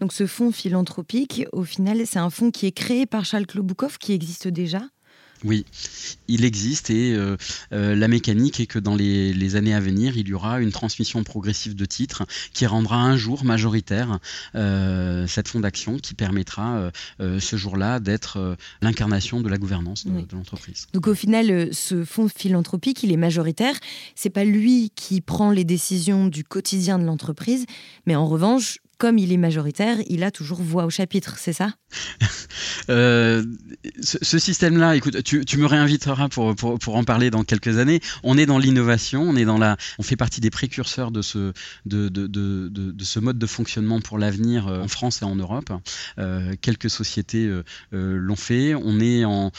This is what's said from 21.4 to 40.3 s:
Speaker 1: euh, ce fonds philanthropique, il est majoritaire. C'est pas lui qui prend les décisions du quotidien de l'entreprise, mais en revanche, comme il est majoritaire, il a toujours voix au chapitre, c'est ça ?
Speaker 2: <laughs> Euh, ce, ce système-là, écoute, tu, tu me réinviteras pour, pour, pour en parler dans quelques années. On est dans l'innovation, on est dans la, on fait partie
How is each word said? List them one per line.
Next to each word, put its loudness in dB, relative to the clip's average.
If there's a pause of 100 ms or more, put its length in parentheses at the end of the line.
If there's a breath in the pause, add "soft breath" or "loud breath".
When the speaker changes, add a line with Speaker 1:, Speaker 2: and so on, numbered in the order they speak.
Speaker 1:
euh, 2
ce -4
fonds 0
philanthropique, 0
il 4
est 4
majoritaire. 2 (400 loud breath)
C'est -2
pas 0
lui 4
qui -2
prend 2
les 4
décisions 2
du -2
quotidien 0
de 2
l'entreprise, -2 (420 loud breath)
mais 4
en 4
revanche, 2 (200)
comme 4
il 2
est 4
majoritaire, 2 (100)
il 0
a 0
toujours -8
voix 0
au 0
chapitre, -2
c'est -4
ça ? -2 (180)
Speaker 2:
<laughs> -12 (720 loud breath)
Euh, 6 (560)
ce, -4
ce 2
système-là, 4
écoute, 0
tu, 2
tu 0
me 6
réinviteras 4
pour, 2
pour, -2
pour -2
en 4
parler 4
dans 2
quelques 2
années. 4 (220 loud breath)
On 6
est 6
dans 4
l'innovation, 4
on 2
est 4
dans 4
la, 4 (220 loud breath)
on -4
fait 0
partie -2